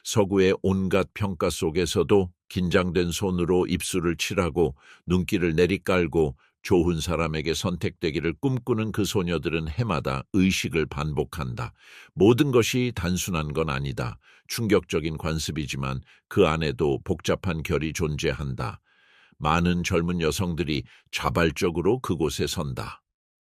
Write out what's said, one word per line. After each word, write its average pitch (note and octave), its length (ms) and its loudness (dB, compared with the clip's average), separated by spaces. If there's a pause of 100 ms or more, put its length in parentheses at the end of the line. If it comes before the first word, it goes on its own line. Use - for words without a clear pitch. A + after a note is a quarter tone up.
서구의 G2 580 4
온갖 F#2+ 520 0
평가 G2 360 -2
속에서도 F2+ 800 2 (180)
긴장된 F2+ 640 0
손으로 F2+ 560 2
입술을 F2 500 0
칠하고 E2+ 600 0 (300)
눈길을 F2 500 2
내리깔고 E2+ 800 2 (260)
좋은 E2+ 380 2
사람에게 D#2 540 -2
선택되기를 E2 840 -2
꿈꾸는 B2 520 -2
그 G2+ 120 -2
소녀들은 E2 640 -2
해마다 D2 640 -2
의식을 F#2 540 2
반복한다. C#2 880 -6 (420)
모든 B2+ 360 6
것이 B2 440 2
단순한 F2 580 -4
건 D#2 160 -2
아니다. C#2+ 500 -6 (300)
충격적인 F2 680 0
관습이지만 C#2+ 840 -4 (280)
그 F#2+ 180 6
안에도 D#2 580 0
복잡한 E2 580 -2
결이 D#2 300 -2
존재한다. C#2+ 880 -4 (580)
많은 E2+ 460 2
젊은 E2+ 360 0
여성들이 D#2+ 640 -2 (260)
자발적으로 E2+ 920 0
그곳에 D2+ 460 -2
선다. C2 560 -8 (380)